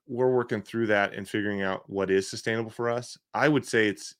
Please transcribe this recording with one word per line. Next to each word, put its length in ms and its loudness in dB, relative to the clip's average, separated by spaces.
we're 260 2
working 280 0
through 260 -2
that 260 4
and 140 -10
figuring 340 -2
out 260 -4
what 220 -2
is 180 4
sustainable 420 -4
for 200 -4
us. 260 -6
I 160 2
would 160 2
say 240 2
it's, 320 -6